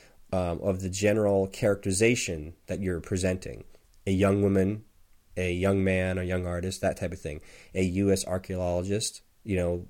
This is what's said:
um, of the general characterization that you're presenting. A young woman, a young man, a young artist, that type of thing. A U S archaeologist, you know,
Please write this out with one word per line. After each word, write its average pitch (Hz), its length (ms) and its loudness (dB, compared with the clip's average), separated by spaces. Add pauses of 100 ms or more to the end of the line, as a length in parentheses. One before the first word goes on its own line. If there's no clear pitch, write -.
(320)
um, 90 300 0
of 95 200 -2
the 95 80 -4
general 101 580 2
characterization 98 1080 0 (140)
that 92 120 -6
you're 90 220 -2
presenting. 92 640 -2 (420)
A 98 60 0
young 98 320 4
woman, 98 400 2 (520)
a 90 160 -2
young 95 320 2
man, 92 360 2
a 90 40 -2
young 90 220 -2
artist, 87 360 -4
that 95 160 0
type 87 140 -4
of 92 80 -12
thing. 76 220 -8 (320)
A 95 80 0
U 95 300 2
S 95 160 2
archaeologist, 92 920 -4 (220)
you 101 120 -2
know, 87 340 -2